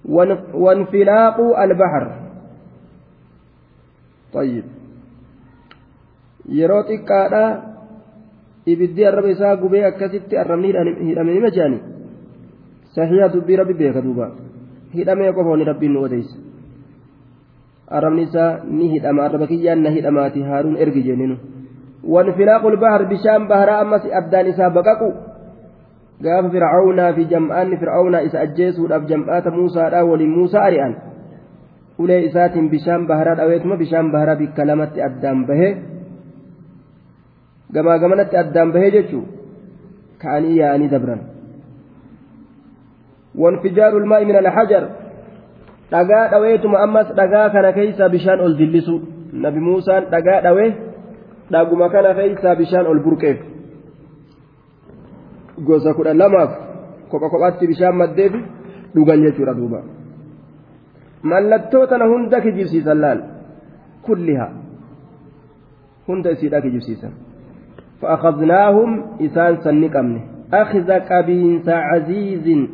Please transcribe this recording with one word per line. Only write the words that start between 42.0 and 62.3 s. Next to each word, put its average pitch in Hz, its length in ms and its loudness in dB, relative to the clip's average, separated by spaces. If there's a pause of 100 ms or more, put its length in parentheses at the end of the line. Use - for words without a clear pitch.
وانفجار 190 580 2
الماء 208 280 2
من 202 120 2
الحجر. 190 480 2 (1080)
Dhagaa 202 420 2
dhaweetuma 208 520 2
ammas 214 320 2
dhagaa 202 340 2
kana 190 220 4
keessa 202 360 0
bishaan 180 320 0
ol 165 180 0
dillisu. 165 420 0 (320)
Nabi 143 280 -4
Muusaan 185 500 0
dhagaa 170 320 2
dhawee 196 320 2 (800)
dhaguma 170 360 2
kana 190 300 4
keessa 190 380 0
bishaan 175 300 0
ol 156 120 2
burqeef. 147 400 0 (2250)
Gosa 156 280 2
kudha 156 240 0
lamaaf 190 320 4 (600)
kopha 151 200 -6
kophaatti 175 400 0
bishaan 180 260 2
maddeefi 180 440 0 (540)
dhugan 156 280 6
jechuudha 131 320 0
duuba. 120 260 -6 (1400)
Mallattoo 208 640 2
tana 240 260 0
hunda 233 280 0